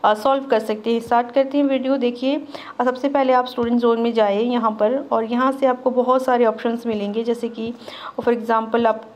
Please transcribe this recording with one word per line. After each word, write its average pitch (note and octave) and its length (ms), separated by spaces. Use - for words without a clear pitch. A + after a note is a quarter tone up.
अ, G#3 100
सॉल्व C4+ 300
कर A3+ 160
सकते A3 320
हैं। A#3 80
स्टार्ट A#3+ 300
करते C#4 280
हैं C#4+ 60
वीडियो। C4+ 320
देखिए, B3+ 460
अ, B3 40
सबसे B3+ 240
पहले C4+ 240
आप B3 140
स्टूडेंट A#3+ 340
ज़ोन A#3 200
में A#3 120
जाइए G#3 300
यहाँ A#3+ 280
पर, A3 420
और A3+ 120
यहाँ B3 280
से C4+ 140
आपको B3 240
बहुत B3 340
सारे A#3+ 200
ऑप्शंस A3+ 420
मिलेंगे, G#3 380
जैसे A#3 240
कि A3+ 240
for A#3+ 140
example A3+ 520
आप A3 300